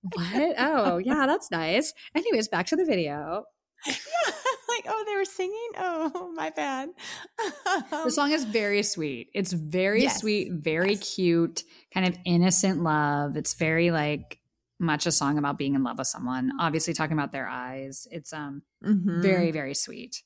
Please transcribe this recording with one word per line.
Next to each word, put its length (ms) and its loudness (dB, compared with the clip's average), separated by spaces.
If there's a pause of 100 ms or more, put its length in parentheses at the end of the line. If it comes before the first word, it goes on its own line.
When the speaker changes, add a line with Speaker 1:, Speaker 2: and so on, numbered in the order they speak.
(140)
Speaker 1:
What? 440 0
Oh, 400 2
yeah, 300 2
that's 240 0
nice. 400 2 (240)
Anyways, 320 2
back 180 0
to 100 0
the 80 2
video. 640 -2
Speaker 2:
<laughs> 60 -20 (320)
Yeah, 460 -2 (440)
like, 120 -6
"Oh, 180 -4
they 100 -4
were 80 0
singing? 520 -4
Oh, 560 -4
<laughs> 40 -10
my 140 -4
bad." 380 -4 (500)
<laughs> 520 -2 (140)
Speaker 1:
The 60 2
song 220 2
is 120 0
very 380 0
sweet. 520 -4
It's 180 0
very 500 2
Speaker 2:
Yes. 180 2
Speaker 1:
sweet, 320 0
very 420 2
Speaker 2:
Yes. 200 -6
Speaker 1:
cute, 480 2 (320)
kind 120 2
of 180 0
innocent 580 4
love. 540 2
It's 180 0
very, 360 2
like, 500 -2 (400)
much 260 0
a 60 2
song 260 2
about 200 0
being 160 0
in 100 2
love 140 -4
with 100 0
someone, 500 -2
obviously 360 0
talking 180 0
about 200 0
their 160 -6
eyes. 600 -8
It's, 220 -10
um, 300 -10 (220)
Speaker 2:
Mm-hmm. 380 2
Speaker 1:
very, 300 4
very 220 -4
sweet. 520 -4